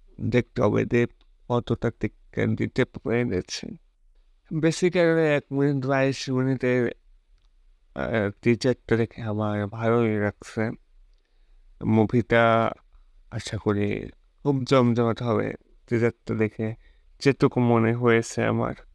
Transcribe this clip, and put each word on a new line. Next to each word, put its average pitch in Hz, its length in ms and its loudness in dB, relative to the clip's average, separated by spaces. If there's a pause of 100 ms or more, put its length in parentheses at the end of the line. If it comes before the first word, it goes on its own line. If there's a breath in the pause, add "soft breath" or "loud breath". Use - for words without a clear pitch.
(220)
দেখতে 117 400 -2
হবে 110 240 2
দেব 120 240 0 (380)
কতটা 120 520 -2
টিক্কা - 460 -6
দিতে 110 400 -2
পেরেছে। 117 800 -4 (880)
basically 165 720 2 (120)
এক - 140 -6
মিনিট 139 340 0
বাইশ 135 440 0
মিনিটের, 127 600 0 (1040)
আহ, 110 360 -2 (100)
টিজারটা 120 560 0
দেখে 113 240 -4
আমার 104 460 -4
ভালোই 113 520 0
লাগছে। 110 520 -4 (1120)
মুভিটা 113 840 4 (600)
আশা 113 260 -8
করি 104 520 -2 (340)
খুব 135 200 0
জমজমাট 120 580 2
হবে 107 320 -2 (360)
টিজারটা 113 440 -2
দেখে, 110 420 -4 (440)
যেটুকু 135 400 2
মনে 117 340 4
হয়েছে 117 520 0
আমার। 117 300 -2 (200)